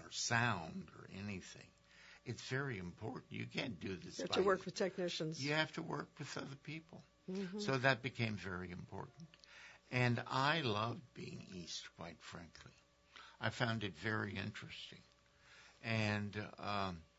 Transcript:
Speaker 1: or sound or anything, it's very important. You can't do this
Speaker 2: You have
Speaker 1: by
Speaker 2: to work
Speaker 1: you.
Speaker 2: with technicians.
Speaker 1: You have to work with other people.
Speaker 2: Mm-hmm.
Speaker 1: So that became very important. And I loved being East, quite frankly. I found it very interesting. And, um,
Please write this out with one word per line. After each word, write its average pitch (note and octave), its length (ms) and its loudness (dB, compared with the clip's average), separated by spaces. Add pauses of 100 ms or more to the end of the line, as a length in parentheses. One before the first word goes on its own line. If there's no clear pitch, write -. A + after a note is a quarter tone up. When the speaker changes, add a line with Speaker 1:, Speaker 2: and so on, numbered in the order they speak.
Speaker 1:
or - 60 -14
sound A2 840 2
or - 200 -14
anything, G2+ 500 -6 (580)
it's B2 180 -6
very C3 360 0
important. F2+ 520 -6
You A2+ 160 -4
can't E3 340 -2
do F#3+ 160 -2
this - 220 -10
Speaker 2:
You - 60 -2
have F3+ 60 -2
Speaker 1:
by - 60 0
Speaker 2:
to G3+ 60 6
work F#3 180 6
Speaker 1:
you. - 60 -12
Speaker 2:
with F#3+ 80 -6
technicians. F3 720 0
Speaker 1:
You D3 100 4
have D#3 180 4
to - 100 -2
work D3 360 -2
with - 180 -6
other C#3 260 -6
people. D#3+ 400 -10 (280)
Speaker 2:
Mm-hmm. F#3+ 300 -2
Speaker 1:
So C3+ 180 4
that B2 240 6
became A2 340 0
very F2+ 340 -4
important. G2 560 -10 (640)
And A#2+ 360 6
I C#3 340 4
loved A2+ 400 2 (140)
being - 400 -10
East, - 420 -8
quite E2 240 -10
frankly. - 520 -14 (680)
I A2+ 100 6
found A2+ 340 4
it F#2+ 120 -2
very G#2+ 400 2
interesting. - 680 -6 (800)
And, G#2 540 2 (220)
um, F#2+ 420 0 (180)